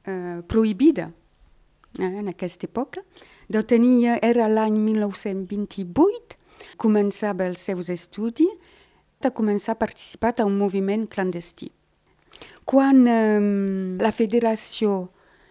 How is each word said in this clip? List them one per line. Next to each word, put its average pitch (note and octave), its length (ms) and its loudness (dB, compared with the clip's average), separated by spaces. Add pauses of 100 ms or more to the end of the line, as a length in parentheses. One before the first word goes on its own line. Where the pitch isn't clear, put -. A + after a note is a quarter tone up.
eh, F3 440 -8
prohibida, A3 640 2 (880)
eh, F#3 40 -4
en G3 240 -4
aquesta F3 380 -8
època. C#4+ 380 -8 (440)
Doncs G#3+ 220 -2
tenia, A#3+ 520 4
era A#3 280 2
l'any A3 300 2
mil G#3+ 200 0
nou-cents G3 480 -6
vint-i-vuit, G3+ 840 -2 (480)
començava G3+ 640 0
els F3+ 160 -6
seus F3+ 320 -6
estudis, A#3 560 -2 (720)
va C4 80 0
començar A3 460 -2
a - 20 -8
participar - 640 -4
a A3 60 2
un G3 120 0
moviment G3+ 480 0
clandestí. F#3 640 -8 (960)
Quan, C4+ 420 6
em, G3+ 960 0
la G#3+ 100 2
Federació A3 1000 -2 (400)